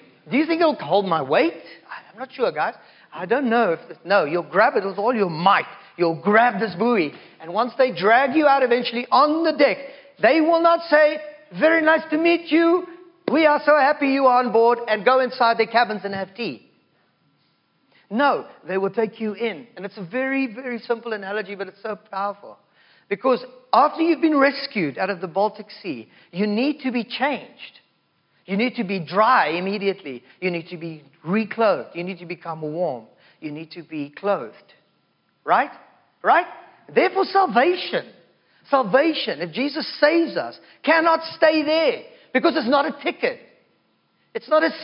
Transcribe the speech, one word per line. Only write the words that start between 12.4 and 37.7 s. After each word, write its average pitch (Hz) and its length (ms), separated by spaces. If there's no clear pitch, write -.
you. 330 360
We 311 140
are 294 200
so 294 120
happy 285 320
you 269 180
are 247 160
on 233 80
board," 233 360
and 214 180
go 262 160
inside 240 360
their 220 100
cabins 214 360
and 202 100
have 190 220
tea. 165 280
No, 226 360
they 190 100
will 190 120
take 220 300
you 214 140
in. 185 420
And 185 100
it's 196 120
a 202 60
very, 262 440
very 240 320
simple 233 340
analogy, 202 420
but 190 120
it's - 140
so 214 140
powerful. 196 640
Because 240 340
after 294 280
you've 320 200
been 311 160
rescued 220 600
out 190 120
of 175 120
the 185 60
Baltic 202 400
Sea, 123 280
you 202 160
need 247 340
to 262 100
be 240 120
changed. - 760
You 196 100
need 240 200
to 226 100
be 190 140
dry 185 500
immediately. 180 760
You 180 120
need 170 180
to 180 80
be 160 260
reclothed. 196 720
You 170 80
need 180 160
to 180 60
become 165 360
warm. 151 440
You 156 100
need 160 200
to 170 120
be 147 260
clothed. 156 460
Right? 202 280
Right? 302 220
Therefore, 370 320
salvation. 302 800